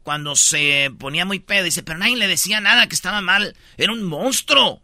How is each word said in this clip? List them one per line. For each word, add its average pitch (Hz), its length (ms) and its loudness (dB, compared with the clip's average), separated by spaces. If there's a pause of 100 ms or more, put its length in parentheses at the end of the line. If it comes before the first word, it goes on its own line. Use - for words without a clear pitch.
cuando 147 320 -6
se 143 640 2
ponía 147 260 -4
muy 196 140 -4
pedo, 196 240 0
dice, 170 180 -2
pero 165 160 -8
nadie 233 200 -2
le 208 100 0
decía 190 340 0
nada, 220 260 4
que 139 60 -8
estaba 196 280 -2
mal, 190 340 0 (220)
era 185 140 2
un 226 120 -6
monstruo 208 800 0